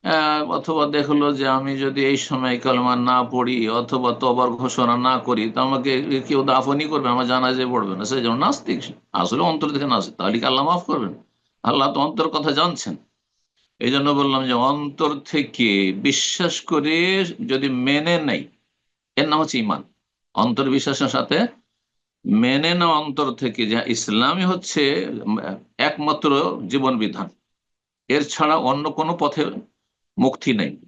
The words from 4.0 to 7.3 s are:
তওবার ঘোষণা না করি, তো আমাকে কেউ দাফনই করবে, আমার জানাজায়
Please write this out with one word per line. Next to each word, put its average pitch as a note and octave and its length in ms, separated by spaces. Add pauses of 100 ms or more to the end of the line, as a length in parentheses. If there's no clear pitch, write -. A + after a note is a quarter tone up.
তওবার B2 380
ঘোষণা A#2+ 460
না B2+ 220
করি, A2 320
তো B2 100
আমাকে C3 680
কেউ C#3 160
দাফনই C#3 400
করবে, C#3+ 240
আমার B2 180
জানাজায় B2+ 440